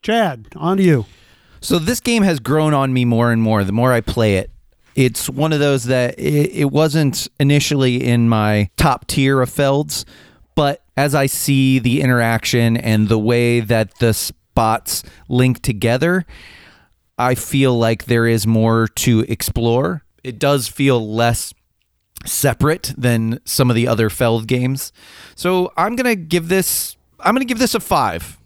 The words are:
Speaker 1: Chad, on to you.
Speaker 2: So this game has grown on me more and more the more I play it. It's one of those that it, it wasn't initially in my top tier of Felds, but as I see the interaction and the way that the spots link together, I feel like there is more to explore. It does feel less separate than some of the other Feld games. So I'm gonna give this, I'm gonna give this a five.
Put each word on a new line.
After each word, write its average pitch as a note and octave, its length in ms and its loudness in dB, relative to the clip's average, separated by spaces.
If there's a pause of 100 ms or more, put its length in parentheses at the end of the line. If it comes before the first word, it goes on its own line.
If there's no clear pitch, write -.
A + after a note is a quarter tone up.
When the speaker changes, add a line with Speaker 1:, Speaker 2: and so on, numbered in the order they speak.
Speaker 1:
Chad, F#3 520 -2
on E3+ 220 -2
to F#3+ 60 2
you. C#3+ 220 4 (560)
Speaker 2:
So E3+ 180 0
this G#3 220 -2
game A#3 220 2
has E3 160 2
grown D3+ 340 0
on C3+ 200 0
me B2 120 2
more A#2 260 2
and A2+ 100 2
more A2 220 2
the F#2+ 80 -2
more B2 220 2
I A#2 80 2
play G#2+ 340 0
it. F#2+ 160 -4 (440)
It's B2+ 340 0
one D3+ 240 -2
of D3 60 0
those C#3 260 0
that B2 340 -2
it, D3 340 0
it C#3 180 0
wasn't D3 580 0 (100)
initially C3+ 640 2
in A#2+ 240 2
my G#2+ 500 2
top C3+ 300 0
tier C3+ 340 2
of B2 80 0
Felds, C#3+ 540 -2 (520)
but C#3+ 260 0 (160)
as C#3+ 180 0
I C#3 120 2
see C3+ 520 2
the B2 220 0
interaction A#2 760 2
and A2 320 0
the A2 120 2
way A#2+ 400 2
that A2 400 -2
the A2+ 140 2
spots - 920 -4 (260)
link B2+ 320 0
together, B2+ 640 -2 (880)
I B2 200 0
feel C3 420 0
like A2+ 280 0
there A#2 200 2
is A2+ 220 0
more A2+ 400 2
to A2 420 0
explore. B2 720 -2 (200)
It B2 160 -12
does C#3 280 0
feel A#2+ 460 0
less A#2 400 -2 (720)
separate - 720 -2
than A#2 480 -2
some B2+ 240 0
of A2+ 60 2
the A#2 120 0
other A2 220 0
Feld A2+ 380 -2
games. B2+ 440 -4 (440)
So F3+ 420 -2
I'm G#3 180 -2
gonna A#3+ 200 0
give E3 320 -4
this, - 480 -2 (240)
I'm A3 160 0
gonna C4 100 0
give A#3+ 140 -4
this B3 160 0
a - 40 -2
five. A2 680 -4